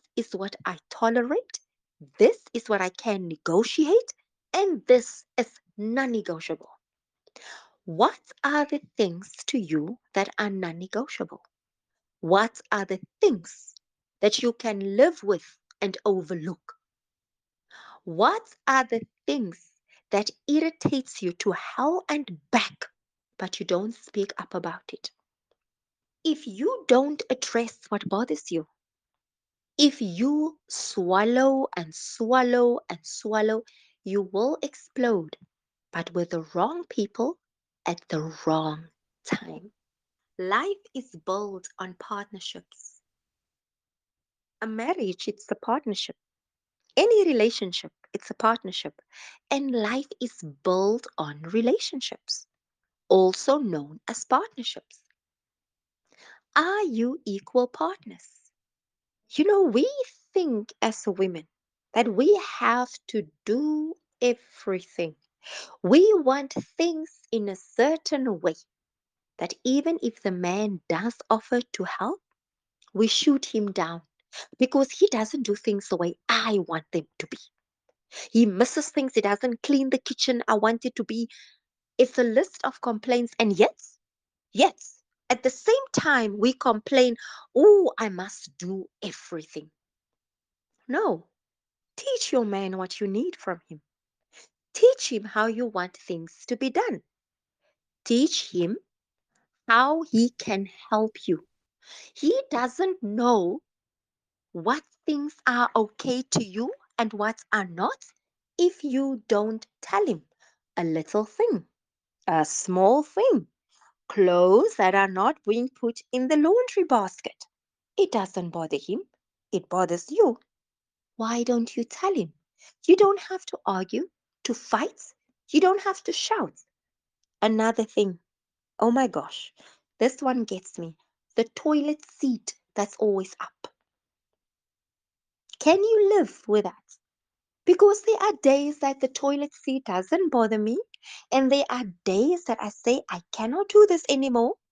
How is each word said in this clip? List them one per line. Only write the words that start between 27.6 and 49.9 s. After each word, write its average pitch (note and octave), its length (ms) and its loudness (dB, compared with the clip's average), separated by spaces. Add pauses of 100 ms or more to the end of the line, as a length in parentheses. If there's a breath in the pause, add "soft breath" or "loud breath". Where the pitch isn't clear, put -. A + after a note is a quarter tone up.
what - 200 -6
bothers G3 420 -4
you, E3 160 -4 (1120)
if C#4+ 240 4
you C#4 640 -2
swallow A#3+ 1000 0 (100)
and D#3+ 160 -10
swallow B3 840 0 (100)
and F3+ 160 -10
swallow, G#3+ 560 -2 (420 soft breath)
you G3 200 -2
will G3 400 -2
explode, A3 760 -4 (540)
but E3+ 240 -8
with F3 160 -4
the E3+ 100 -6 (140)
wrong D4 340 -2
people A#3+ 480 -6 (480)
at F3 240 -6
the D#3+ 260 -6 (120)
wrong D#3+ 420 -4 (360)
time. E3+ 460 -8 (680)
Life B3 440 -4 (120)
is B3+ 280 -14
built G3 440 -8 (100)
on F#3 220 -12
partnerships. - 1040 -16 (1600)
A A3 40 -6
marriage, A3 640 -6
it's - 240 -10
a G3+ 40 -2
partnership. - 600 -6 (800)
Any G#4 300 6
relationship, A3 640 0 (180)
it's - 200 -12
a - 20 -8
partnership. A3 680 -4 (520 loud breath)
And C#4 200 -2
life A#3+ 380 -2 (100)